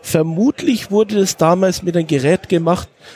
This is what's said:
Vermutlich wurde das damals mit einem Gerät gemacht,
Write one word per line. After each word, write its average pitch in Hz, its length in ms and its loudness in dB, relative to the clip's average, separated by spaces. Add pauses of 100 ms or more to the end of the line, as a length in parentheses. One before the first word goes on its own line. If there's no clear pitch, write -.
Vermutlich 202 880 -2
wurde 208 240 0
das 190 200 0
damals 180 480 2
mit 175 140 -2
einem 165 100 0
Gerät 151 400 0
gemacht, 170 400 0 (280)